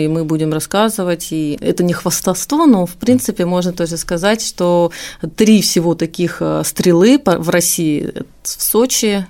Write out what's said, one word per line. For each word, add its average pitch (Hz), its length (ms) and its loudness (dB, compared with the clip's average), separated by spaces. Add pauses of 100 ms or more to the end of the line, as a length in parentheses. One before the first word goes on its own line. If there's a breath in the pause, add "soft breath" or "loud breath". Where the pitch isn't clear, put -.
и 151 40 0
мы 160 160 -2
будем 156 280 -2
рассказывать, 180 800 -2
и 151 280 -4
это 170 240 0
не 175 100 0
хвастовство, 190 720 -2
но, 202 200 4
в - 100 -14
принципе, 220 500 0
можно 180 260 0
тоже 170 240 -4
сказать, 196 460 -2
что 175 480 0 (460 loud breath)
три 214 260 6
всего 170 320 0
таких, 165 480 -4
э, 156 220 0
стрелы 190 540 4
по-, 175 200 0
в 165 120 -4
России – 170 640 0 (300)
в - 200 -10
Сочи, 214 680 0